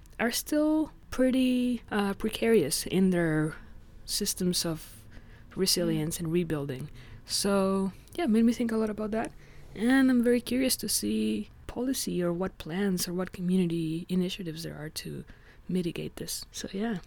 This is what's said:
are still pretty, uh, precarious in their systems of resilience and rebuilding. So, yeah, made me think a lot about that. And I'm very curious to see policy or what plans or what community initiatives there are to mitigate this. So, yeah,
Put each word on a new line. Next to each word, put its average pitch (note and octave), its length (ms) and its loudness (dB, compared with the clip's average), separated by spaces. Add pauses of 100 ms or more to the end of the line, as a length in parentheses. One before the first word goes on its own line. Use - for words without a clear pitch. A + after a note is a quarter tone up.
(180)
are A#3 140 0
still D#4 600 2 (180)
pretty, B3+ 800 2
uh, G3+ 240 0
precarious G#3+ 720 2
in F#3 240 4
their D#3 460 2 (500)
systems - 580 0
of D#3+ 320 -6 (580)
resilience E3+ 640 2
and E3 140 -2
rebuilding. D3 560 0 (400)
So, G3 640 2 (220)
yeah, F4 120 -2
made A3+ 200 6
me A#3+ 80 6
think A#3 180 -2
a A3 40 0
lot A3 120 2
about G#3+ 220 -4
that. A3 220 -2 (440)
And C4 340 4
I'm A#3+ 140 4
very A#3+ 160 4
curious B3+ 360 0
to A3 120 -6
see G#3+ 600 -2 (160)
policy A#3 560 -2
or F3 100 2
what F#3 240 -4
plans F3+ 500 -2
or F3+ 60 -6
what F3+ 200 -4
community E3+ 760 0
initiatives F3+ 540 -2
there D3+ 120 -8
are D3 140 -10
to D3+ 360 -10 (440)
mitigate E3+ 480 -2
this. - 340 -8
So, - 220 -10
yeah, G#3 240 -2 (100)